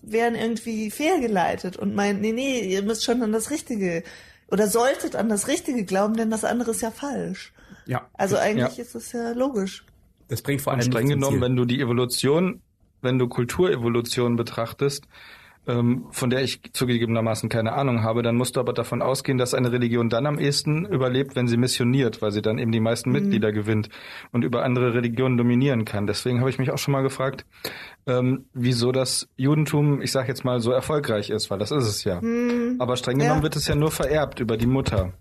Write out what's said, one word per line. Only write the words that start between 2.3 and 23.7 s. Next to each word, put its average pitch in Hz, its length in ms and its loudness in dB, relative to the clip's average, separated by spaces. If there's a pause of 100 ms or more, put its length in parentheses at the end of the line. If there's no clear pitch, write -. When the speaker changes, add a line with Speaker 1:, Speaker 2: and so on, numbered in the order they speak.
Speaker 1:
nee, 254 280 -2 (120)
ihr 196 100 0
müsst 214 220 -2
schon 247 180 2
an 214 100 0
das 220 180 -2
Richtige 190 520 -2 (480)
oder 202 180 4
solltet 247 480 0
an 208 140 0
das 208 180 -2
Richtige 269 360 -2
glauben, 196 320 2
denn 226 140 0
das 214 140 -2
andere 233 280 0
ist 220 100 -4
ja 226 80 -2
falsch.“ 190 640 -8 (340)
Speaker 2:
Ja. - 160 -4 (120)
Speaker 1:
Also 196 220 0
eigentlich 233 400 2
Speaker 3:
Ja. 240 80 -10
Speaker 1:
ist - 100 -18
es 226 180 -12
ja 233 200 -4
logisch. 240 520 -2 (440)
Speaker 2:
Das 117 140 -6
bringt 143 200 -2
vor 135 100 0
Speaker 3:
Und 131 80 0
Speaker 2:
allem 123 100 2
Speaker 3:
streng 127 160 2
Speaker 2:
nichts 143 100 4
ins 139 100 2
Speaker 3:
genommen, 139 140 2
Speaker 2:
Ziel. 123 80 2
Speaker 3:
wenn 127 80 2
du 123 80 4
die 123 160 0
Evolution, 131 800 2 (420)
wenn 127 160 2
du 123 100 2
Kulturevolution 120 1080 0
betrachtest, 117 720 -2 (600)
ähm, 120 440 2
von 127 180 -2
der 127 140 2
ich - 180 -4 (140)
zugegebenermaßen 113 760 0
keine 113 240 0
Ahnung 127 300 0
habe, 113 200 2
dann 117 140 2
musst 123 200 0
du 135 40 2
aber 120 140 0
davon 117 260 -2
ausgehen, 127 380 0
dass 127 160 0
eine 123 180 2
Religion 120 380 2
dann 117 160 0
am 147 120 -2
ehesten 151 480 0
überlebt, 131 500 0
wenn 123 120 2
sie 117 80 4
missioniert, 123 640 2
weil 104 120 0
sie 104 100 -2
dann 107 160 0
eben 117 140 0
die 113 80 2
meisten 113 300 0
Speaker 1:
Mhm. 123 60 2
Speaker 3:
Mitglieder 101 360 2
gewinnt 107 360 0 (440)